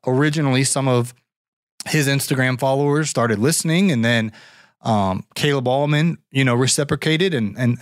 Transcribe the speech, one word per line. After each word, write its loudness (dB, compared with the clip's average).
originally 0
some -2
of 0
his 0
Instagram 0
followers 0
started 0
listening, 2
and 0
then, 0
um, 0
Caleb -2
Allman, 0
you 0
know, 2
reciprocated, 0
and, -2
and, 0